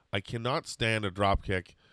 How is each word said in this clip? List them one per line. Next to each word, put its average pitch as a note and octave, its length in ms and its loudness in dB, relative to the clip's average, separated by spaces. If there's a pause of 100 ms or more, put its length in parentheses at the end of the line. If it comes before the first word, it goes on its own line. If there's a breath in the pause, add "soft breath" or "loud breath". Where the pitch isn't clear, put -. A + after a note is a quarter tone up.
(140 soft breath)
I G2+ 80 0
cannot B2 460 -4
stand A2+ 360 0
a G2 80 0
drop G2 320 2
kick F#2 320 -4 (180 soft breath)